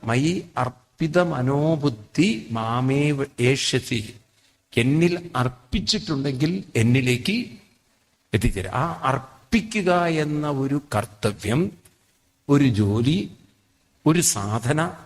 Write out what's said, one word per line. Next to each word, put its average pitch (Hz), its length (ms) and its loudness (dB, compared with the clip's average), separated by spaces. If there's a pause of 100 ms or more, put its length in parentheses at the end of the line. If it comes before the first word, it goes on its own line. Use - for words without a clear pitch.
മയി 135 520 0
അർപ്പിത 147 600 -2
മനോബുദ്ധി 147 1300 0
മാമേവ 131 720 0 (160)
ഏഷ്യസി, 123 760 -2 (640)
എന്നിൽ 165 600 2
അർപ്പിച്ചിട്ടുണ്ടെങ്കിൽ 143 1300 -2 (120)
എന്നിലേക്ക് 123 600 2 (1000)
എത്തിച്ചേരും. 98 360 0
ആ - 320 -4
അർപ്പിക്കുക 175 1040 -2
എന്ന 151 460 -2
ഒരു 135 300 -2 (140)
കർത്തവ്യം, 107 840 -2 (680)
ഒരു 143 200 6
ജോലി, 117 680 0 (720)
ഒരു 160 140 4
സാധന 117 840 -2